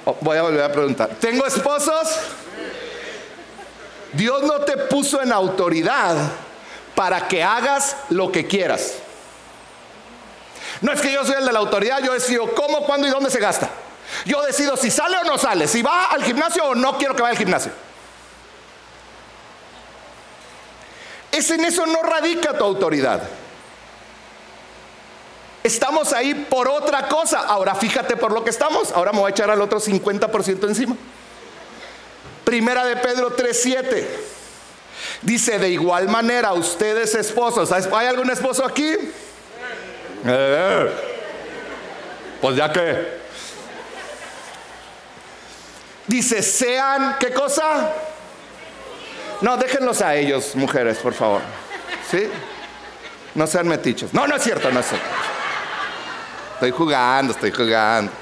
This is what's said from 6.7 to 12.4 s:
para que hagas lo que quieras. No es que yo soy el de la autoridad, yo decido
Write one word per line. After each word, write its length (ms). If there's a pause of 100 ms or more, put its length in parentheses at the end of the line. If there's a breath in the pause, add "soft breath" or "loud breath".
para 320
que 160
hagas 520 (140)
lo 220
que 160
quieras. 460 (1900 loud breath)
No 100
es 80
que 140
yo 100
soy 120
el 100
de 60
la 80
autoridad, 440
yo 100
decido 420